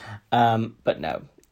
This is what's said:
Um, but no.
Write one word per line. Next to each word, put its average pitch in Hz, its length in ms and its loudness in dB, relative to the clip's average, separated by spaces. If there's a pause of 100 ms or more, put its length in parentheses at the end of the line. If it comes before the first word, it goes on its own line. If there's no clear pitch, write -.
(300)
Um, 117 540 2
but - 160 0
no. 76 220 -6 (300)